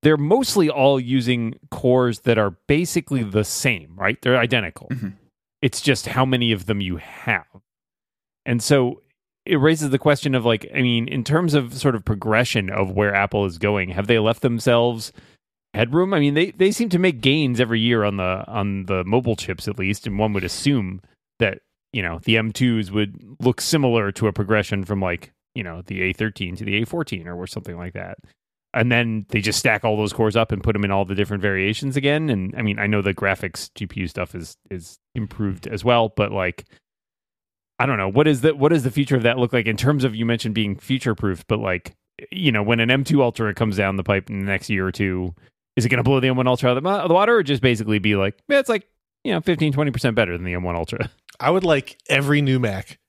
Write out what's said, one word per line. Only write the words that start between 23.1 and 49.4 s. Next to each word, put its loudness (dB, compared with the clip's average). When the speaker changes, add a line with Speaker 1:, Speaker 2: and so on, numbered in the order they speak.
Speaker 1:
look 2
similar 2
to -2
a 2
progression 0
from, -4
like, -4
you -8
know, -12
the -6
A 0
thirteen -4
to -10
the -2
A -4
fourteen -8
or, -10
or -10
something -12
like -12
that. -12
And 2
then 0
they 0
just 0
stack 0
all 2
those -2
cores 0
up 2
and -6
put 0
'em 0
in 0
all 2
the -4
different -2
variations -2
again. 0
And, -2
I -4
mean, -2
I -2
know 0
the 0
graphics -4
G -8
P -10
U -4
stuff -8
is, -14
is -14
improved -6
as -8
well, 4
but, -2
like, -4
I 0
don't 0
know. 0
What 4
is 2
the, 4
what 2
does 2
the 0
future 0
of 0
that 2
look 0
like 0
in -2
terms 2
of, -2
you -4
mentioned -2
being 0
future-proofed, -4
but, 0
like, -6
you 0
know, 0
when 2
an 2
M 2
two 2
Ultra 0
comes 0
down 0
the -4
pipe 0
in -6
the -4
next -2
year -2
or -2
two, -4
is 0
it 2
gonna 0
blow 4
the 2
M 0
one 0
Ultra 2
out 2
of -6
the, -2
out 0
of -4
the 4
water, 4
or 2
just -2
basically 2
be 2
like, 0
"Yeah, 4
it's, -4
like, -2
you -2
know, 0